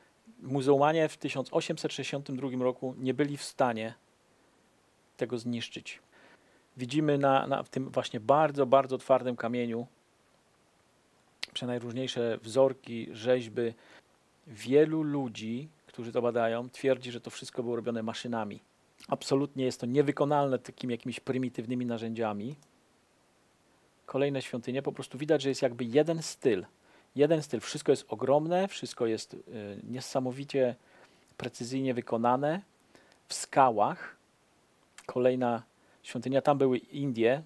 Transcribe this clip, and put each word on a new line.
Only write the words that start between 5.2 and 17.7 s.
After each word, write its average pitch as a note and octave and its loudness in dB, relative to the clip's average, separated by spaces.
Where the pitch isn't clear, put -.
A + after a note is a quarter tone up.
zniszczyć. A#2 -8
Widzimy C#3+ 2
na, C3+ 4
na, C3+ -2
w - -14
tym C3+ -6
właśnie B2 -4
bardzo, C#3 4
bardzo C3 4
twardym B2 2
kamieniu A#2+ -2
przenajróżniejsze A#2+ -4
wzorki, A#2 2
rzeźby. A#2 0
Wielu D3 2
ludzi, B2+ -4
którzy A#2 -12
to B2+ 0
badają, A#2 0
twierdzi, B2 0
że A#2+ -10
to - -12
wszystko - -10
było A#2+ -2